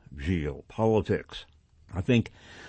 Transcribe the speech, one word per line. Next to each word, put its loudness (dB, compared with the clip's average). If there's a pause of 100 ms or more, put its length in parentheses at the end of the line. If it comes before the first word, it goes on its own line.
(160)
geopolitics. -2 (500)
I -6
think 2 (380)